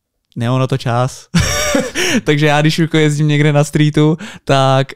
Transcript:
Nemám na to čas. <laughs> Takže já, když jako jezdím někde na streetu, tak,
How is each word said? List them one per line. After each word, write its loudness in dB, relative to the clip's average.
Nemám -2
na 0
to -4
čas. -4
<laughs> -2
Takže 2
já, 2
když 0
jako 0
jezdím 2
někde 2
na 2
streetu, 2
tak, 0